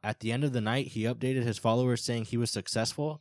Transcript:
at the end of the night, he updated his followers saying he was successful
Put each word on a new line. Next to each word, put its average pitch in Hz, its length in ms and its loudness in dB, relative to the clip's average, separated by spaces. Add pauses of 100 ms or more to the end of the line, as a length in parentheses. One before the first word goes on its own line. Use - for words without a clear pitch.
at 107 180 -2
the 110 120 -2
end 127 100 0
of 143 120 2
the 120 60 0
night, 117 280 0
he 110 140 -4
updated 123 400 0
his 113 160 0
followers 120 440 4
saying 117 220 -2
he 117 140 -2
was 117 120 2
successful 147 720 -2